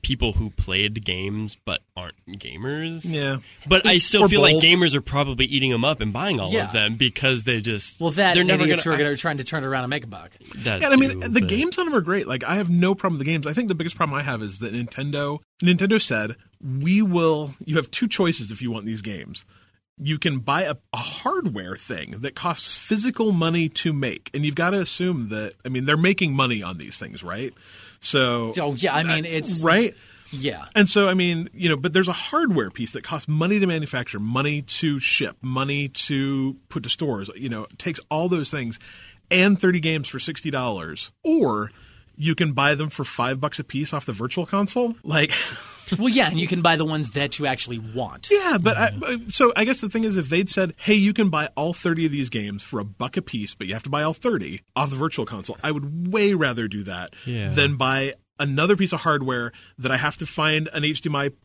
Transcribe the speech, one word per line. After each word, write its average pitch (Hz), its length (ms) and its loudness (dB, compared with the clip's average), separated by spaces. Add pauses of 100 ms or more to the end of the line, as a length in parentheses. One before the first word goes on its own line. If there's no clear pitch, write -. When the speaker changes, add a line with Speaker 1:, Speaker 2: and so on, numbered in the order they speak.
Speaker 1:
people 120 340 -2
who 113 160 -2
played 104 540 -2
games 101 600 -6
but - 160 -4 (160)
aren't 90 180 -12 (240)
gamers? 143 640 -8
Speaker 2:
Yeah. 143 360 -4 (280)
Speaker 1:
But 190 180 6
I 185 120 8
Speaker 2:
Or, - 20 8
Speaker 1:
still 202 240 6
Speaker 2:
or 202 60 10
Speaker 1:
feel 202 120 6
like 165 140 8
Speaker 2:
both. 156 80 6
Speaker 1:
gamers 170 320 6
are 143 60 2
probably 135 460 0
eating 131 260 2
'em 117 120 2
up 147 160 2
and 107 120 -2
buying 156 260 -2
all 98 140 -2
Speaker 3:
Yeah. - 140 0
Speaker 1:
of 82 60 -8
them 110 220 2
because 127 480 0
they 117 180 0
just 107 400 -6
Speaker 3:
Well, 165 120 0
that 180 220 4
Speaker 1:
they're 175 80 6
Speaker 3:
and 180 60 4
Speaker 1:
never 185 140 4
Speaker 3:
idiots 156 220 2
Speaker 1:
gonna 160 120 2
Speaker 3:
who 147 60 2
are 147 40 4
Speaker 1:
I - 20 0
Speaker 3:
gonna, 143 80 0
trying 151 220 -4
to 131 60 -8
turn 147 200 -4
it - 20 -4
around 135 180 -2
and 127 60 -4
make 139 140 -4
a - 20 -14
buck. 87 240 -16 (280)
Speaker 1:
That - 240 -2
Speaker 2:
Yeah, 277 80 2
I 269 60 8
mean, 269 140 6 (100)
Speaker 1:
too, - 80 -6
Speaker 2:
the 233 120 4
Speaker 1:
but 190 80 2
Speaker 2:
games 285 300 0
on 349 100 0
'em 302 60 -2
are 220 60 4
great. 175 280 -2
Like, 131 160 -4
I 147 120 -2
have 190 140 0
no 180 240 4
problem 180 240 -2
with 135 80 -2
the 160 60 0
games. 151 140 -2
I 147 60 -4
think 233 160 0
the 185 60 0
biggest 165 220 -6
problem 147 200 -2
I 143 60 -2
have 131 180 -4
is 98 200 -8
that 117 120 -6
Nintendo, 143 680 -6 (220)
Nintendo 190 380 4
said, 110 360 -2 (260)
"We 147 400 2
will, 160 540 2 (100)
you 160 100 0
have 156 140 0
two - 160 -2
choices 160 460 0
if 107 100 -10
you 120 80 -4
want 110 160 -6
these 110 160 -6
games." 98 420 -10 (560)
You 147 200 -2
can 147 180 -2
buy 139 240 -2
a, 151 140 -4 (160)
a - 40 -6
hardware 117 800 -4
thing 92 460 -10
that 135 160 -8
costs - 400 -4
physical 220 560 0
money 165 380 2
to - 220 -2
make. 139 400 -4
And 147 140 -2
you've 147 80 -2
gotta 175 260 0
assume 170 500 -2
that, 107 240 -6 (100)
I 127 60 -6
mean, 127 160 -2
they're 147 100 6
making 175 380 2
money 123 280 0
on 90 160 -8
these 62 200 -12
things, - 260 -12
right? 104 280 -8 (480)
So 120 600 0
Speaker 3:
Oh, 147 140 -2
yeah, 139 200 -2
I 156 80 2
mean, 160 220 0
Speaker 2:
that 170 80 -6
Speaker 3:
it's 160 280 -2
Speaker 2:
Right? 175 340 4 (360)
Speaker 3:
Yeah. 127 360 -4 (100)
Speaker 2:
And 208 120 8
so, 202 200 6
I 185 60 2
mean, 175 380 0
you 170 160 -2
know, 156 80 4
but 151 180 -2
there's 185 120 4
a 180 60 -2
hardware 180 580 0
piece 113 220 -8
that 120 100 -10
costs - 260 -8
money 170 300 2
to 196 80 2
manufacture, 139 540 -4
money 135 420 -2
to 143 380 0
ship, - 420 -2
money 135 460 -2
to 135 680 -2 (120)
put - 160 -6
to 131 60 -10
stores, 110 440 -4
you 123 140 -10
know, 110 160 -6
it - 140 -20
takes 170 200 -6 (120)
all 160 180 0
those 170 240 -2
things 120 260 -6 (540)
and 190 280 4
thirty 180 200 4
games 156 260 -2
for - 140 -8
sixty 156 300 -4
dollars, 104 600 -6 (140)
or 135 480 2 (440)
you 151 180 0
can 160 180 0
buy 143 240 4
them 151 140 -2
for - 140 -6
five 127 360 -2
bucks 147 180 -4
a 143 60 -6
piece 143 280 -4
off 147 140 -6
the 127 60 -6
Virtual 123 340 -4
Console. 226 560 0
Like 151 360 2
<laughs> - 40 -2 (560)
Speaker 3:
Well, 240 120 4
yeah, 220 180 6
and 160 100 0
you 170 80 0
can 175 140 0
buy 165 160 4
the 156 80 0
ones 151 280 -2
that 143 260 -2
you 147 80 -2
actually 123 320 -4
want. 110 520 -8
Speaker 2:
Yeah, 370 300 4
but 214 160 4
I, 208 140 2
Speaker 1:
Mm-hmm. - 140 -8
Speaker 2:
uh, 233 260 -6
so 240 260 6
I 214 80 4
guess 254 160 0
the 214 80 -4
thing 226 160 0
is, 202 140 0
if 147 100 -2
they'd 180 220 0
said, 185 260 0
"Hey, - 200 2
you 202 180 4
can 202 160 4
buy 151 260 0
all 156 160 0
thirty 165 320 0
of 151 80 2
these 139 160 -2
games 104 340 -4
for - 160 -8
a 104 60 -4
buck 123 320 -6
a - 60 -2
piece, 104 320 -6
but 101 120 -10
you 92 60 -6
have 113 120 -8
to 143 60 -6
buy 147 120 -2
all 156 100 0
thirty 107 480 -2 (160)
off 139 140 0
the 135 60 -6
Virtual 143 280 -2
Console," 104 400 -10
I 147 60 -2
would 156 420 -4
way 208 220 4
rather 123 340 0
do 101 160 -6
that 90 300 -10 (100)
Speaker 1:
Yeah. 117 240 -4
Speaker 2:
than 143 280 2
buy 135 360 0 (260)
another 147 380 2
piece 185 160 0
of 160 80 -4
hardware 127 500 0 (280)
that 127 120 -2
I 131 60 2
have 147 220 -2
to 160 80 -6
find 156 480 0
an 151 100 -2
H 151 160 -2
D - 80 -4
M 147 80 -2
I 139 140 0 (140)